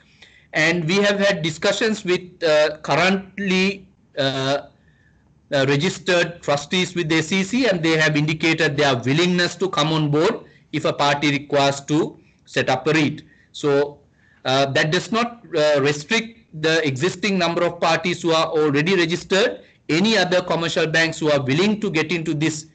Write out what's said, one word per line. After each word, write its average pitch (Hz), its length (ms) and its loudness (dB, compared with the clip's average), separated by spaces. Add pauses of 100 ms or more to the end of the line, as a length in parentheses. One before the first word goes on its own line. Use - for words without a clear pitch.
(520)
And 165 340 0
we 185 100 0
have 202 220 2
had 196 220 2
discussions 202 640 -2
with, 180 400 -4
uh, 151 380 4
currently, 190 1040 0 (300)
uh, 135 500 -2 (800)
uh, 139 180 2
registered 170 720 0
trustees 180 520 -2
with 170 140 -4
the 160 80 2
S 160 120 0
C 190 140 0
C, 240 260 -2
and 180 140 0
they 160 140 2
have 156 200 2
indicated 156 600 0
their 139 200 2
willingness 170 600 0
to 185 140 -2
come 156 220 0
on 156 180 0
board 170 300 0 (320)
if 151 120 -4
a 160 80 0
party 143 380 0
requires 139 500 0
to 151 380 -2 (260)
set 127 240 -2
up - 180 -2
a 151 60 2
reit. 156 300 0 (300)
So, 143 460 0 (460)
uh, 135 220 2
that 151 260 0
does 180 200 -2
not, 233 320 -4 (120)
uh, 151 240 4
restrict 151 580 -2 (220)
the 160 260 2
existing 180 520 -2
number 170 240 0
of 170 180 -2
parties 165 400 0
who 165 120 0
are 160 140 2
already 156 480 2
registered. 175 680 0 (260)
Any 196 300 2
other 180 240 2
commercial 165 440 -2
banks 160 320 0
who 151 120 0
are 143 120 2
willing 185 380 0
to 202 100 -2
get 156 220 -2
into 165 220 -2
this 156 400 -4